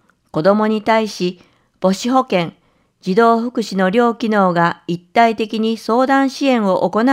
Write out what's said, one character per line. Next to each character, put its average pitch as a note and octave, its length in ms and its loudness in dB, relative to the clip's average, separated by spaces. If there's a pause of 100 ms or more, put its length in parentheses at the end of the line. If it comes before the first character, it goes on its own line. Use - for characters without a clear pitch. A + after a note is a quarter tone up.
(300)
子 D#3 120 -4
ど G3 120 4
も G#3+ 120 0
に G#3+ 140 -2
対 A3 280 0
し、 F#3 340 -6 (360)
母 F#3+ 140 0
子 G#3+ 160 -6
保 C4 160 2
健、 F3+ 320 -4 (460)
児 F#3 120 -4
童 A#3 240 4
福 A#3+ 220 -6
祉 G3+ 160 -8
の F#3+ 140 0
両 A#3 240 0
機 A#3 160 -4
能 F#3+ 240 2
が E3+ 320 -2
一 F3 120 -4
体 A3+ 380 0
的 A3 240 -6
に A3 160 -2
相 A#3+ 300 0
談 C4+ 240 2
支 C#4 160 -4
援 A#3+ 180 2
を F#3 240 0
行 G#3 120 -2 (120)